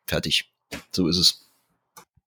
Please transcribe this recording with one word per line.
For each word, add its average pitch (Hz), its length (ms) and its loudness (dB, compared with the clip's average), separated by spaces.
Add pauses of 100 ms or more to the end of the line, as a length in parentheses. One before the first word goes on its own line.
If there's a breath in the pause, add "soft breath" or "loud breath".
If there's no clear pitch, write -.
Fertig. - 460 -2 (400)
So 90 160 2
ist 90 100 2
es. - 320 0 (760)